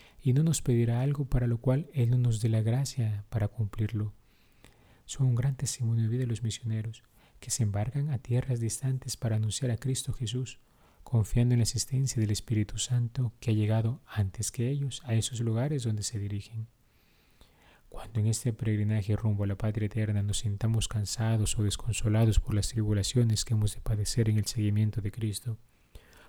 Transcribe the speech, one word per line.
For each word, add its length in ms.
y 120
no 100
nos 180
pedirá 400
algo 240
para 220
lo 100
cual 340
Él 200
no 80
nos 200
dé 100
la 120
gracia 680
para 160
cumplirlo. 680
Son 200
un 80
gran 240
testimonio 460
de 60
vida 180
los 160
misioneros, 580
que 100
se 120
embarcan 480
a 80
tierras 420
distantes 560
para 180
anunciar 360
a 60
Cristo 360
Jesús, 460
confiando 500
en 60
la 40
asistencia 580
del 100
Espíritu 460
Santo 640
que 100
ha 20
llegado 540
antes 440
que 180
ellos 340
a 120
esos 260
lugares 420
donde 200
se 160
dirigen. 480
Cuando 320
en 60
este 260
peregrinaje 640
rumbo 260
a 40
la 100
patria 300
eterna 360
nos 140
sintamos 500
cansados 720
o 40
desconsolados 760
por 140
las 160
tribulaciones 760
que 120
hemos 180
de 80
padecer 480
en 80
el 80
seguimiento 560
de 100
Cristo, 460